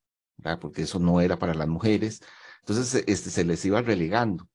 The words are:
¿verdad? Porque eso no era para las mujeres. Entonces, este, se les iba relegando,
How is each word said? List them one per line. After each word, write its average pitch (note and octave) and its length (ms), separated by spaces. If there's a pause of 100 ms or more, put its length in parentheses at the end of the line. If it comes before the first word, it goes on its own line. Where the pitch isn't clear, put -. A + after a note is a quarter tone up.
(380)
¿verdad? E2 220
Porque D#2 220
eso D#2+ 160
no F2 220
era F2 180
para F2 160
las D#2 140
mujeres. G#2+ 540 (380)
Entonces, A#2+ 460
este, G2 240
se F2 140
les E2+ 220
iba G#2 160
relegando, G2+ 720